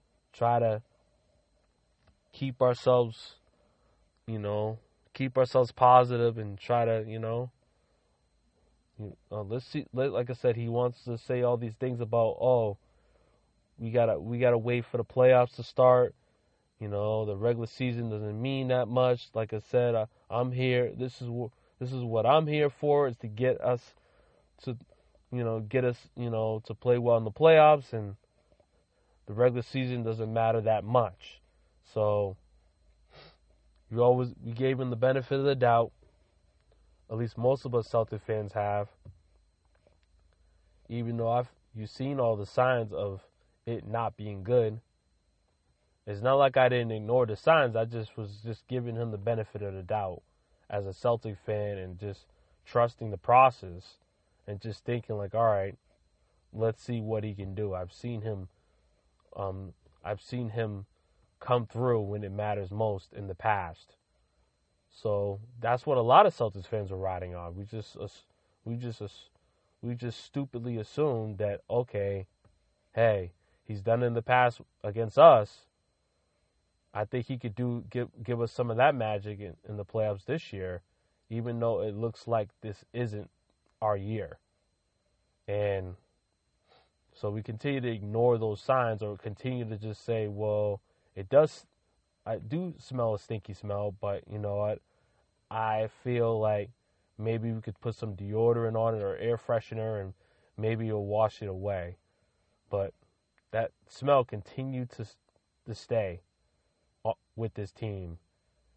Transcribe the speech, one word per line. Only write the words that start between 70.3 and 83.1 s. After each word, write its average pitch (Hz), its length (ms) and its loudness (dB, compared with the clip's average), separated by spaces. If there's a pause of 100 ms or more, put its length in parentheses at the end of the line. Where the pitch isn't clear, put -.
assumed 110 640 -4
that, 104 300 -4
okay, 101 580 -2 (640)
hey, 104 380 2 (320)
he's 104 180 -10
done 113 220 2
it 123 40 2
in 117 60 -2
the 117 80 -2
past 123 400 4 (220)
against 107 340 -4
us. 135 440 10 (1300)
I 107 120 -4
think 123 200 -6
he 131 120 -8
could 117 180 -10
do, 120 340 -4
give, 123 200 -4 (120)
give 117 200 -4
us 113 100 -4
some 123 180 -4
of 113 80 -4
that 139 160 6
magic 107 460 -4
in, 95 160 -12 (120)
in 107 100 -10
the 101 80 -8
playoffs 107 400 -4
this 156 260 -6
year, 92 300 -8 (480)
even 117 300 -6
though 117 220 -2
it 104 140 -4
looks 113 320 -8
like 113 220 0 (120)
this 107 220 -12 (100)
isn't 104 380 -6 (500)